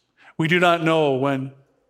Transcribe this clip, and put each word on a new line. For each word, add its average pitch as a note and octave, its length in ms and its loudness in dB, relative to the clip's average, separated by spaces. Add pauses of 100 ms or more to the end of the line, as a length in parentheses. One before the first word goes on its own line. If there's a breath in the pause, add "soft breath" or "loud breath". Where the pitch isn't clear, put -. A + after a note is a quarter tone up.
(360 loud breath)
We D#3+ 120 -2
do F3 100 2
not F3 240 2
know D#3+ 320 0
when C3+ 380 -4 (380)